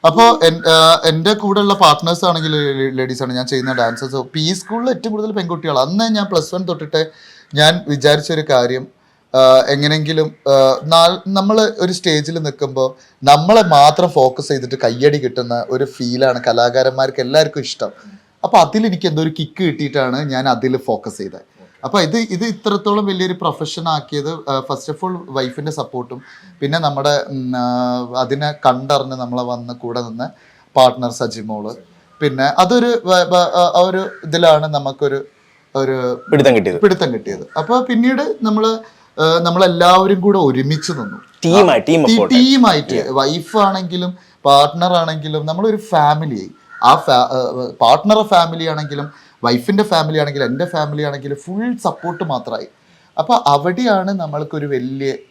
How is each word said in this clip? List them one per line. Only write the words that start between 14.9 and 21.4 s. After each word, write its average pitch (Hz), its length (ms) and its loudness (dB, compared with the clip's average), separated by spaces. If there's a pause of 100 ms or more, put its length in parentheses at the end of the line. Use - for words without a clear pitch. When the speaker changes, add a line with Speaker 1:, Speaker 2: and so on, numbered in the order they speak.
Speaker 1:
കിട്ടുന്ന 120 520 -4
ഒരു 131 140 -2
ഫീലാണ് 123 640 -2
കലാകാരന്മാർക്ക് 127 720 0
എല്ലാവർക്കും 147 400 0
ഇഷ്ടം. 110 300 -8 (540)
അപ്പൊ - 140 4
അതിൽ 185 280 2
എനിക്ക് 180 220 -2
എന്തോ 156 140 -2
ഒരു 160 160 -2
കിക്ക് 175 260 -6
കിട്ടിയിട്ടാണ് 139 680 -2
ഞാൻ 131 180 -2
അതിൽ 127 280 0
ഫോക്കസ് 110 420 -6
ചെയ്തത്. 92 340 -14 (320)